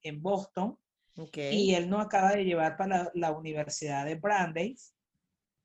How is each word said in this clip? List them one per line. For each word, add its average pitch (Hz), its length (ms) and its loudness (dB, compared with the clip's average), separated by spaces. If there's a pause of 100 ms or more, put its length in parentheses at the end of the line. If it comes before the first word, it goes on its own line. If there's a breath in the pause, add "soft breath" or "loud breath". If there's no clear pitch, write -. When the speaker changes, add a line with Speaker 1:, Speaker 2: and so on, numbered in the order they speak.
Speaker 1:
en 151 180 -8
Boston, 190 560 -2 (400)
Speaker 2:
Ok. 160 200 -12 (120)
Speaker 1:
y 196 240 4
él 175 160 2
nos 208 160 0
acaba 196 280 4
de 202 120 2
llevar 160 320 2
para 190 280 0
la, - 100 -6
la 170 160 0
Universidad 151 760 -4
de 160 100 -4
Brandeis, 180 800 -2 (680)